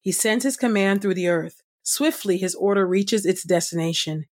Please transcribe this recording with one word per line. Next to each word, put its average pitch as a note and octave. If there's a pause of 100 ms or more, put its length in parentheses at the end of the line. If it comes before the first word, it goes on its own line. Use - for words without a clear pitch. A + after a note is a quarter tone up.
He F#3+
sends A3
his C4+
command G3+
through G3
the F3+
earth. E3 (200)
Swiftly B3
his F#3
order G3+
reaches G3
its F#3
destination. E3 (140)